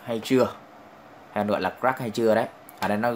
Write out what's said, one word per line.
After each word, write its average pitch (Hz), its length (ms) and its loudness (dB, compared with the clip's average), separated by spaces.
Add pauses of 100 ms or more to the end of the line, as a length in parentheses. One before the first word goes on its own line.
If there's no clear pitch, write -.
hay 117 200 -6
chưa. 127 220 4 (840)
Hay 104 120 -2
gọi 104 160 0
là 92 200 -2
crack 127 180 0
hay 120 120 -6
chưa 110 240 2
đấy. 113 120 0 (340)
Ở 95 80 -2
đây 104 100 0
nó 120 180 -2